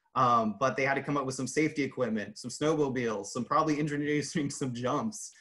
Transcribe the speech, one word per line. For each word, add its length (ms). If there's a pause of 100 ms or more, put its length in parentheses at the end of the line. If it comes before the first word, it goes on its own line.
(140)
Um, 460
but 160
they 80
had 80
to 100
come 140
up 80
with 100
some 120
safety 360
equipment, 540
some 140
snowmobiles, 800
some 180
probably 340
introducing 720
<laughs> 100
some 140
jumps. 680